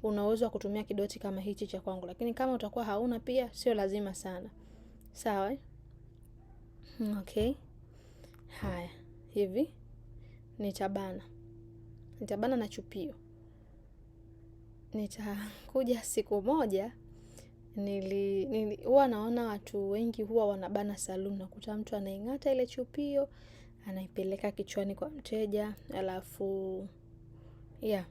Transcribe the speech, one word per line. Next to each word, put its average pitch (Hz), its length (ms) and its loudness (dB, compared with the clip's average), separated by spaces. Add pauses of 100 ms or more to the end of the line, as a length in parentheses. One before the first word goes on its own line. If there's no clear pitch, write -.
una 208 220 4
uwezo 220 200 6
wa 214 60 2
kutumia 208 320 0
kidoti 202 360 0
kama 196 220 -2
hichi 202 260 -2
cha 190 140 -4
kwangu, 185 240 -4
lakini 233 280 -2
kama 262 200 4
utakuwa 226 320 0
hauna 226 340 2
pia, 247 340 2
sio - 200 4
lazima 196 400 2
sana. 185 360 -6 (640)
Sawa, 202 400 4
eh? 277 60 -4 (1600)
Okay. 214 340 2 (920)
Haya, 180 420 -4 (440)
hivi 202 360 2 (920)
nitabana. 196 600 -2 (1000)
Nitabana 220 360 2
na 226 120 2
chupio. 196 480 -6 (1800)
Nitakuja 214 1080 0
siku 208 380 2
moja, 226 500 4 (840)
nili-, 196 680 2
nili-, 220 400 0
huwa 269 220 12
naona 233 400 2
watu 202 440 -2
wengi 226 320 2
huwa 220 240 6
wanabana 202 500 2
saluni. 190 400 -2
Nakuta 214 400 -6
mtu 214 180 -2
anaing'ata 208 580 0
ile 254 140 4
chupio, 277 600 0 (580)
anaipeleka 190 640 -2
kichwani 196 440 -2
kwa - 140 -4
mteja, 214 640 0 (200)
alafu, 190 960 -2 (960)
yeah. 202 300 2